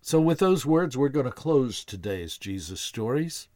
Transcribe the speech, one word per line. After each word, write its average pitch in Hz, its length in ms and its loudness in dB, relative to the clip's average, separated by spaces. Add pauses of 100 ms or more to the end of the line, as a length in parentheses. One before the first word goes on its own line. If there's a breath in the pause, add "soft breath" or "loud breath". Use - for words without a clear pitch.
So 160 200 4
with 160 180 4
those 185 260 4
words, 156 300 2
we're 139 140 2
gonna 131 220 -2
close 135 520 0
today's 92 540 -8
Jesus 92 420 -8
Stories. 139 760 -4